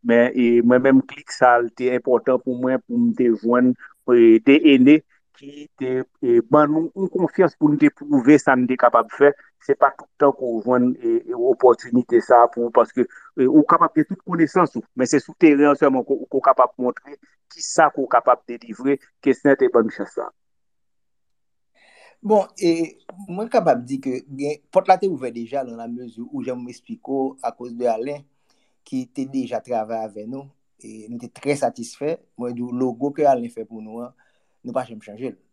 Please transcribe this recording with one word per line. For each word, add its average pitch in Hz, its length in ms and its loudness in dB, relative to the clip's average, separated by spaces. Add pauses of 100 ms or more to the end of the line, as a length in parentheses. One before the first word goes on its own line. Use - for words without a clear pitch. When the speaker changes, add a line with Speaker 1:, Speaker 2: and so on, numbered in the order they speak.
Speaker 1:
Men 120 300 2 (340)
mwen 127 160 4
menm, 135 240 4
klik - 240 -20
sa 123 260 4
a 120 60 0
li 113 140 -8
te 123 180 -2
enpòtan 123 480 0
pou 127 160 -6
mwen. 127 240 -2
Pou 120 160 -6
mwen 117 180 0
te 123 140 2
jwenn 123 420 0 (720)
de 139 140 6 (140)
ene 139 260 6 (400)
ki 143 280 -20 (120)
te 127 580 -2 (140)
ban 151 180 4
nou 160 220 -4
yon 190 220 -8
konfyans 180 440 0
pou 294 140 2
n 294 100 -2
te 302 120 4
pwouve 247 480 2
sa 131 160 2
n 123 120 -2
te 127 100 -2
kapab 117 340 2
fè. 143 200 4 (300)
Se - 160 -2
pa 135 160 2
tout - 140 -20 (100)
tan 139 160 2
ke - 80 -12
w 117 220 -6
jwenn 123 260 0 (420)
opòtinite 120 920 2
sa 120 200 6
a, - 60 -2
pou 120 160 -6
ou 110 80 -8
paske 120 300 0 (420)
ou 147 220 4
kapab 165 280 0
gen 156 120 0
tout 196 140 -10
konesans 170 540 -2
ou, - 80 -12 (120)
men 127 120 -2
se 147 140 0
sou 156 160 -20
teren 147 320 4
an 139 80 0
sèlman 135 280 0
ke 139 160 -2
w 135 220 -6
kapab 127 360 2
montre 127 360 -8 (360)
kisa - 400 0
ke 143 80 -6
w 131 100 -6
kapab 123 380 2
delivre. 120 480 -6 (260)
Kesnè 135 360 2
te 127 140 2
ban 113 140 2
n 101 60 -8
chans - 240 -12
sa - 120 -10
a. - 40 -20 (1900)
Speaker 2:
Bon, 208 240 0 (800)
mwen 202 240 -10
kapab 165 320 0
di 135 160 -10
ke 127 240 -8
gen 143 380 -10 (100)
pòt 185 160 0
la 190 80 6
te 190 160 -4
ouvè 127 240 -8
deja 123 320 -8
nan 117 140 -16
la 117 100 -14
mezi 120 320 -16
ou 131 220 -12
jan 123 160 -10
m 120 100 -16
esplike - 400 -16
w, 135 220 -4 (100)
akoz 120 320 -10
de 120 160 -4
alen. 135 300 -8 (680)
Ki 127 180 -8 (100)
te 135 160 -8
deja 120 320 -6
travay 110 440 -6
avè 104 200 -16
nou, 135 200 -14 (640)
nou 120 100 -14
te 120 160 -16
trè 143 240 -6
satisfè. 120 560 -8 (240)
Mwen 123 160 -10
di 120 80 -10
w, 123 160 -10
logo 131 360 -4
ke 151 120 0
alen 120 240 -2
fè 110 160 -14
pou 110 160 -18
nou 113 220 -16
an, 127 100 -20 (480)
nou 123 120 -14
pa 127 120 -6
janm 110 160 -20
chanje 117 300 -14
l. - 40 -20 (160)